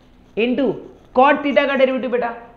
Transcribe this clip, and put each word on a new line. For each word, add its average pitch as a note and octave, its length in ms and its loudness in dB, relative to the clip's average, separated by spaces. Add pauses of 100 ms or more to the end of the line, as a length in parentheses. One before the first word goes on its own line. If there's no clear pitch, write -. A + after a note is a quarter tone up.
(360)
into A#3+ 320 0 (500)
cot C#4+ 260 4
theta C#4+ 220 0
का C#4 80 -2
डेरिवेटिव C4 360 0
बेटा? A#3 240 -4 (220)